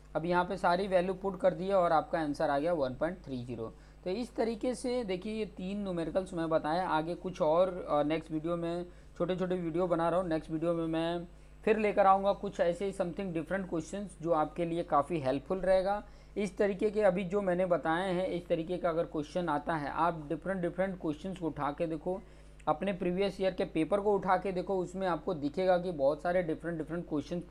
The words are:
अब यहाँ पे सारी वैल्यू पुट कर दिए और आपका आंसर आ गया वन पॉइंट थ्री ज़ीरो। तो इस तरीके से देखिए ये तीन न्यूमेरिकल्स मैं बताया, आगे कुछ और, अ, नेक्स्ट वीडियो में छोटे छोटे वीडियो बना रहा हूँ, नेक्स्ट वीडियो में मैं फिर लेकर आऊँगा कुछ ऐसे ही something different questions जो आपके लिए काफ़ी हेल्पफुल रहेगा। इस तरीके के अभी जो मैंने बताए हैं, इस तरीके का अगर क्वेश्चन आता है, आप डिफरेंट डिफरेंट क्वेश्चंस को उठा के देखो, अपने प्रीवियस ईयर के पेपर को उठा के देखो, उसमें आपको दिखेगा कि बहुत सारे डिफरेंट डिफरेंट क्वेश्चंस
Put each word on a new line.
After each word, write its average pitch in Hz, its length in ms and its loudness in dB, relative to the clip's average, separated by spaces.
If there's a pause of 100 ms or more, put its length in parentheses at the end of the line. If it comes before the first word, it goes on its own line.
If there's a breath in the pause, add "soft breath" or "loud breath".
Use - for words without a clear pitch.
(160 loud breath)
अब 156 100 -2
यहाँ 180 200 2
पे 190 120 -4
सारी 180 300 2
वैल्यू 185 260 2
पुट 185 260 -4
कर 185 140 4
दिए 185 200 -4
और 175 180 4
आपका 165 280 2
आंसर 151 300 0
आ 143 100 2
गया 170 140 0
वन 135 200 0
पॉइंट 165 280 -4
थ्री 127 240 -8
ज़ीरो। 113 280 -8 (300 loud breath)
तो 180 60 -4
इस 220 260 -4
तरीके 233 400 -2
से 247 280 -4
देखिए 190 300 -4
ये 220 120 -4
तीन 190 380 -6
न्यूमेरिकल्स 185 500 -2
मैं 165 160 -2
बताया, 160 380 2
आगे 160 280 0
कुछ 180 260 -6
और, 180 480 2
अ, 147 140 4
नेक्स्ट 151 280 -2
वीडियो 160 260 -2
में 170 280 -4 (320 loud breath)
छोटे 175 180 0
छोटे 180 200 0
वीडियो 175 320 0
बना 165 220 2
रहा 170 100 2
हूँ, 185 100 -2
नेक्स्ट 160 220 -2
वीडियो 165 220 0
में 165 140 -2
मैं 170 400 -2 (360 soft breath)
फिर 208 140 4
लेकर 202 280 4
आऊँगा 196 280 6
कुछ 196 260 -6
ऐसे 175 260 2
ही 190 80 -2
something 185 400 -4
different 180 300 -2
questions 180 580 -6
जो 165 100 0
आपके 156 340 0
लिए 165 180 -2
काफ़ी 156 360 2
हेल्पफुल 139 380 -2
रहेगा। 190 460 2 (340 loud breath)
इस 202 200 -4
तरीके 208 320 2
के 208 120 0
अभी 196 220 4
जो 190 180 0
मैंने 185 240 2
बताए 175 480 2
हैं, 185 140 0
इस 175 200 -4
तरीके 170 300 -2
का 175 120 0
अगर 165 140 0
क्वेश्चन 165 460 -4
आता 147 260 0
है, 143 140 -2
आप 165 400 0
डिफरेंट 175 320 -4
डिफरेंट 180 400 -2
क्वेश्चंस 165 360 -4
को 165 100 -4
उठा 147 240 -2
के 165 160 -4
देखो, 180 340 -4 (460 loud breath)
अपने 190 260 0
प्रीवियस 185 480 0
ईयर 190 120 4
के 190 120 0
पेपर 165 340 2
को 202 140 4
उठा 190 240 4
के 190 140 -2
देखो, 180 260 0
उसमें 185 300 -2
आपको 170 260 0
दिखेगा 175 440 2
कि 180 140 -2
बहुत 143 300 2
सारे 180 220 2
डिफरेंट 160 340 -4
डिफरेंट 156 320 -6
क्वेश्चंस 165 420 -4